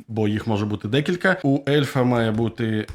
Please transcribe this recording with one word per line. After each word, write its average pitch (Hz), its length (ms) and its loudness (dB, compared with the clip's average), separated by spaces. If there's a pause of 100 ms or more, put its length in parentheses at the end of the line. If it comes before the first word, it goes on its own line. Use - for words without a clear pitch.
бо 107 200 0
їх 107 180 -2
може 107 200 0
бути 104 220 -4
декілька. 175 540 0
У 139 260 2
ельфа 139 340 2
має 117 280 2
бути 110 640 -2